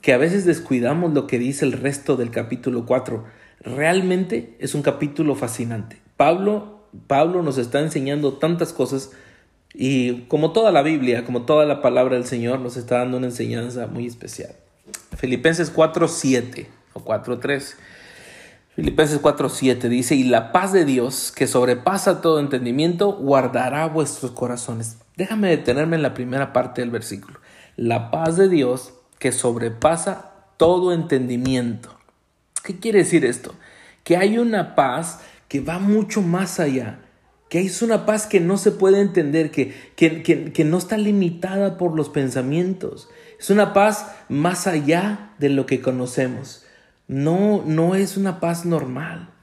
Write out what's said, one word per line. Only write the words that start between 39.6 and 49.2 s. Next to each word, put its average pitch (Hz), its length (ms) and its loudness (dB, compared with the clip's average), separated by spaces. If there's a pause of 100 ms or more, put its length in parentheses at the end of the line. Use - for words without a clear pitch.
que, 165 260 2
que, 160 300 0
que 165 120 2
no 160 140 2
está 214 200 -2
limitada 190 800 0
por 170 180 0
los 147 140 -2
pensamientos. 143 960 -2 (320)
Es - 100 -4
una 196 220 4
paz 202 400 2 (160)
más 175 380 0
allá 170 720 0
de 143 100 2
lo 135 180 2
que 127 140 0
conocemos. 127 840 -4 (420)
No, 175 580 2
no 165 300 2
es 190 240 0
una 190 200 -2
paz 170 280 -2
normal. 160 640 -4 (120)